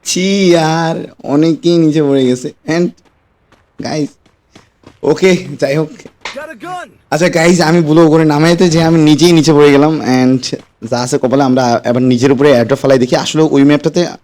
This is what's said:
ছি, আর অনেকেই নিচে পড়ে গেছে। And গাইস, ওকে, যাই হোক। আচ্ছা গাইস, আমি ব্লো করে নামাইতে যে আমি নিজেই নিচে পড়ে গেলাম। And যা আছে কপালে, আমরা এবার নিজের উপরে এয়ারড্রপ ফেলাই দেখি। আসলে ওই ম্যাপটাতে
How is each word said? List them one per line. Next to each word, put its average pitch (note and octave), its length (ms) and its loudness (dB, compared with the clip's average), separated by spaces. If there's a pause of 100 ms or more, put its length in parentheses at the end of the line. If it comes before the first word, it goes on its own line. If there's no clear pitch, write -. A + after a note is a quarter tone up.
ছি, F#3+ 500 0
আর D#3+ 400 -2 (280)
অনেকেই D#3+ 540 -2
নিচে D#3 260 0
পড়ে C#3 220 0
গেছে। B2+ 280 -4 (140)
And E3+ 220 -2 (960)
গাইস, C#3 260 -6 (960)
ওকে, F3 340 2 (220)
যাই C#3 160 -2
হোক। D3+ 140 -4 (1200)
আচ্ছা E3 180 0
গাইস, F3 320 2
আমি E3 200 2
ব্লো D#3 280 4
করে D#3+ 160 2
নামাইতে E3 440 2
যে E3 140 0
আমি E3 180 2
নিজেই D3+ 300 4
নিচে D#3 220 2
পড়ে D3 180 6
গেলাম। D3 300 2
And B2+ 540 -2 (340)
যা A#2+ 100 -4
আছে B2 180 -4
কপালে, C3 260 0
আমরা B2+ 420 0
এবার A#2+ 160 -2
নিজের B2+ 300 0
উপরে C#3 180 2
এয়ারড্রপ A#2+ 300 2
ফেলাই C3+ 200 2
দেখি। B2+ 160 0
আসলে D#3 280 -2
ওই C#3 200 2
ম্যাপটাতে D3+ 440 0 (160)